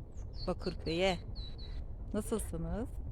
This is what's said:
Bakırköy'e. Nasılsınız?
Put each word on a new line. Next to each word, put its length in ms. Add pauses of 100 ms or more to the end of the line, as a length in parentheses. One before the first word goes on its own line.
(480)
Bakırköy'e. 680 (960)
Nasılsınız? 760 (220)